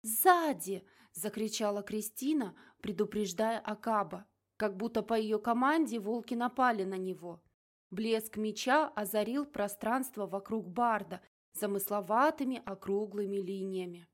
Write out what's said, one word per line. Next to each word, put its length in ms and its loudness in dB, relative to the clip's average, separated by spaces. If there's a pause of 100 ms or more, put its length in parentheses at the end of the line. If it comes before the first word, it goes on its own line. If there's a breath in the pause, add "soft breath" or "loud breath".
«Сзади!» — 800 4 (280 soft breath)
закричала 680 -2
Кристина, 720 -2 (240 loud breath)
предупреждая 800 0
Акаба, 680 -2 (300)
как 200 0
будто 260 -2
по 120 0
ее 240 2
команде 640 2
волки 340 -4
напали 480 2
на 140 -2
него. 440 -6 (500)
Блеск 460 -2
меча 520 2
озарил 580 0
пространство 800 -2
вокруг 420 -4
Барда 520 0 (320 soft breath)
замысловатыми 1120 0
округлыми 720 -2
линиями. 760 -4